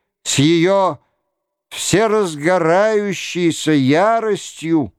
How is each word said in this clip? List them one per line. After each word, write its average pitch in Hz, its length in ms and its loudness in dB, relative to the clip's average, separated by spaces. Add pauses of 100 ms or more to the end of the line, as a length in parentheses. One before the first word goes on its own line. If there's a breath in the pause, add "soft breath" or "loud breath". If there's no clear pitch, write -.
(240)
с - 160 -2
её 170 600 2 (720)
всеразгорающейся 180 2000 0
яростью 165 1200 0